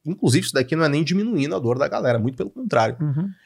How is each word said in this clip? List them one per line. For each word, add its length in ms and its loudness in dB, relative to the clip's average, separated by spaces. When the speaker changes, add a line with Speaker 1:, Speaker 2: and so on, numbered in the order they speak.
Speaker 1:
inclusive, 420 2
isso 60 -6
daqui 220 0
não 80 2
é 60 4
nem 120 2
diminuindo 540 0
a 40 -2
dor 200 0
da 80 2
galera, 320 0
muito 160 -2
pelo 140 -6
contrário. 500 0
Speaker 2:
Uhum. 300 -2